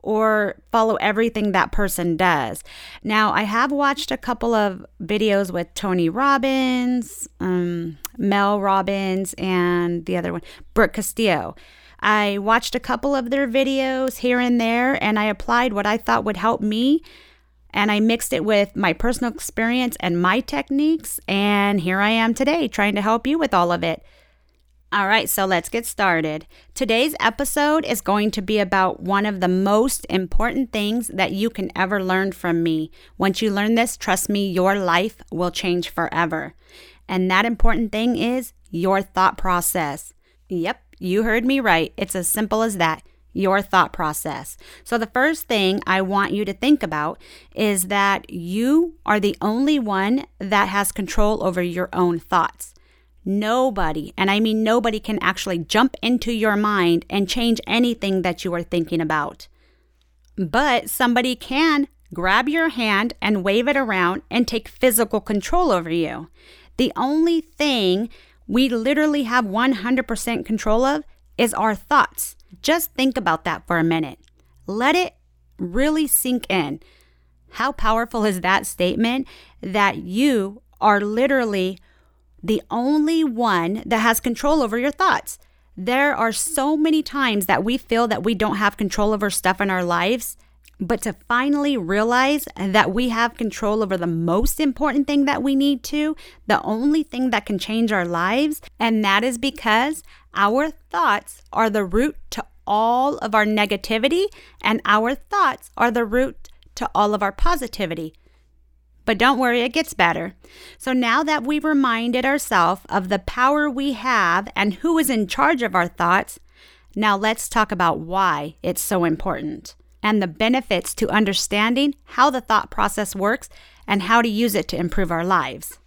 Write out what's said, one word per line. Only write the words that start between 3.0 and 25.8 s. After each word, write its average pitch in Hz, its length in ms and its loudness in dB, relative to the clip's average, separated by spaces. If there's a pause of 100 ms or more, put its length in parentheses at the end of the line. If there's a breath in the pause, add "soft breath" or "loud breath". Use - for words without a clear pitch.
Now, 214 300 2
I 202 120 0
have 226 280 0
watched 285 400 0
a 262 60 -4
couple 233 360 -2
of 208 320 0 (160)
videos 202 500 0
with 170 220 -6
Tony 180 360 0
Robbins, 254 1200 0 (100)
um, 170 580 -2 (200)
Mel 202 420 2
Robbins, 196 760 0
and 175 680 0
the 180 120 -2
other 175 160 -4
one, 175 80 -6 (320 loud breath)
Brooke 226 200 4
Castillo. 190 640 -2 (460 loud breath)
I 208 380 0
watched 226 360 0
a 247 40 -2
couple 277 360 -2
of 240 160 -4
their 277 160 0
videos 262 680 0
here 247 220 0
and 247 200 2
there, 240 420 0
and 214 160 0
I 208 80 0
applied 233 460 0
what 202 160 -2
I 214 80 2
thought 226 300 -2
would 208 120 -2
help 226 220 0
me, 233 420 2 (680 loud breath)
and 202 180 0
I 208 120 2
mixed 226 320 0
it - 100 -2
with 202 320 2
my 190 160 2
personal 240 400 -2
experience 233 720 -2
and 175 200 0
my 196 200 2
techniques, 294 840 -2
and 202 540 2
here 185 220 0
I 208 80 2
am 226 240 2
today 285 340 0
trying 202 280 0
to 208 60 -2
help 220 240 0
you 302 140 0
with 277 140 0
all 175 180 2
of 170 100 -2
it. 165 220 -4 (880 soft breath)
All 202 140 0
right, 214 240 2
so 196 160 0
let's 185 240 0
get 233 160 -4